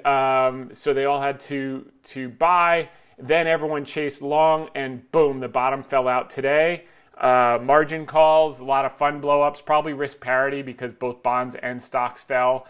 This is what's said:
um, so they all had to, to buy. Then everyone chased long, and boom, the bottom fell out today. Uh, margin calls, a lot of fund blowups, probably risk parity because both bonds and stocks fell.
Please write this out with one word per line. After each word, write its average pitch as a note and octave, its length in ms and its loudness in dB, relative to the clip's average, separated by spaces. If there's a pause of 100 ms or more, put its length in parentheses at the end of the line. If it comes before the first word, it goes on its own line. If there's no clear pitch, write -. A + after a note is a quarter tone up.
um, C3 640 0
so - 220 -4
they C3+ 100 0
all C#3+ 160 0
had C#3 220 -4
to, C3+ 500 -8 (120)
to C3 260 -12
buy. E3+ 600 2 (280)
Then D#3+ 300 0
everyone D#3 360 -2
chased C#3+ 380 -6
long, D#3 540 2
and C3 360 -10
boom, D3 280 2
the B2+ 100 -8
bottom C3 340 -2
fell C3 240 0
out B2+ 220 -2
today. D#3 560 0 (320)
Uh, B2 440 4
margin D3+ 440 2
calls, D#3 540 4
a B2+ 40 -16
lot C3+ 220 0
of C3 100 -6
fund D3 280 -2
blowups, C#3+ 420 0
probably D3+ 280 0
risk C#3 280 -8
parity C3+ 400 0
because B2 320 -12
both B2 300 -8
bonds B2 320 -2
and B2 260 -10
stocks B2 400 -6
fell. B2+ 480 0